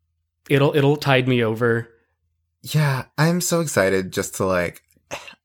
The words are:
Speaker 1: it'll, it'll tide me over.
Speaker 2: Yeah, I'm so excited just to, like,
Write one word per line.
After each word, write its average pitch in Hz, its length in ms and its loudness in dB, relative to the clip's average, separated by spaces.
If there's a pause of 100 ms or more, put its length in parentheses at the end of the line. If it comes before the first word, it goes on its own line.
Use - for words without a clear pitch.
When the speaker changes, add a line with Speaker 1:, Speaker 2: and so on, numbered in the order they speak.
(500)
Speaker 1:
it'll, 143 260 2
it'll 143 200 4
tide 131 300 0
me 127 160 2
over. 117 460 0 (760)
Speaker 2:
Yeah, 139 420 -2 (120)
I'm 170 240 2
so 170 200 -2
excited 95 520 0
just - 240 -6
to, 104 80 -2
like, 87 380 -2 (640)